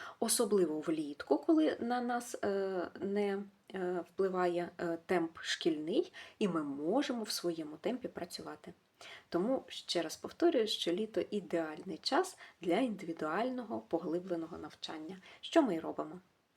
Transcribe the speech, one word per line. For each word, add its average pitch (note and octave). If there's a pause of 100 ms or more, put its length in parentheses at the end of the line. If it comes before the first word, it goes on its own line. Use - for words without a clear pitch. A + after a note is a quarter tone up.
(200)
особливо G3+
влітку, D#3
коли D#4
на A#3+
нас, A#3+
е, F#3+ (140)
не, G3+ (320)
е, F3+
впливає, F3+ (100)
е, E3+
темп E3
шкільний, F#3 (260)
і G#3+
ми E3
можемо A3
в G#3
своєму D#3+
темпі A3+
працювати. D#3+ (560)
Тому A3
ще -
раз D#3+
повторюю, D4+
що -
літо G3 (100)
ідеальний E3
час - (240)
для F3+
індивідуального A3+
поглибленого E3+
навчання, D#3+ (240)
що -
ми A3
й D#3+
робимо. D#3 (380)